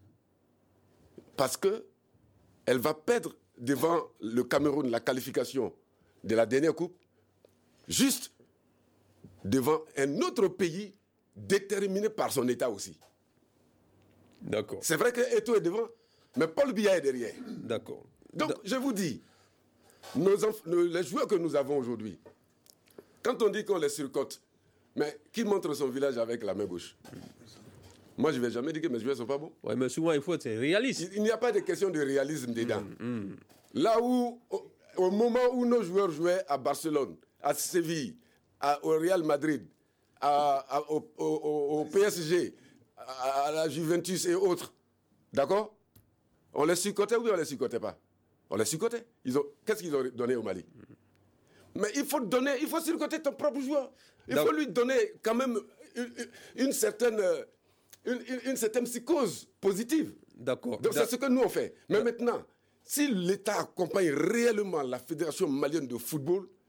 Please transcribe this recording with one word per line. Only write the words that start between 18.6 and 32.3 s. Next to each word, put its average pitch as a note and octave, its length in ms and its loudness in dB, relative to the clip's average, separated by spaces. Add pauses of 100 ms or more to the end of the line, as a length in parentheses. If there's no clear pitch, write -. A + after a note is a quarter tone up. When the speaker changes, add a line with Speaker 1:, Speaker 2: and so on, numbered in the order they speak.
Speaker 1:
je G3 120 -2
vous C4 180 -2
dis, F#3 280 -4 (960)
nos F#3+ 280 4
enf-, - 220 -2
nos, F3 180 2
les F3 200 0
joueurs G#3+ 240 -2
que G#3 80 2
nous E3 200 -2
avons C#3+ 220 0
aujourd'hui, A#2 400 -6 (1080)
quand A#3+ 180 -2
on G#3+ 80 4
dit G3+ 160 -2
qu'on G3 120 0
les D3+ 120 0
surcote, C#3 520 -6 (540)
mais D3 220 -2 (140)
qui A3+ 120 -2
montre F#3 300 0
son C#3 160 -2
village C3+ 280 0
avec A#2 260 -2
la G2+ 100 -2
main G2+ 120 -2
gauche ? F2 300 -10 (1200)
Moi, D3+ 140 4
je C#3 80 -2
ne A#2+ 80 2
vais A#2 40 -2
jamais B2 220 -4
dire D#3 80 -6
que E3 60 -2
mes A#2+ 120 -2
joueurs A#2+ 140 -2
ne C3 60 -4
sont A#2 80 -6
pas C#3 100 -2
bons. D3+ 140 -10 (120)
Speaker 2:
Ouais, A#2 120 -2
mais B2 140 0
souvent, E3 220 0
il D3 100 2
faut F3 120 -4
être C#3+ 160 -4
réaliste. D#3 520 0
Speaker 1:
Il, F#3 160 -6
il G#3 60 0
n'y A3 60 4
a A3 80 2
pas A#3+ 140 2
de G3+ 80 2
question G3 320 0
de D#3 80 -2
réalisme C#3 520 0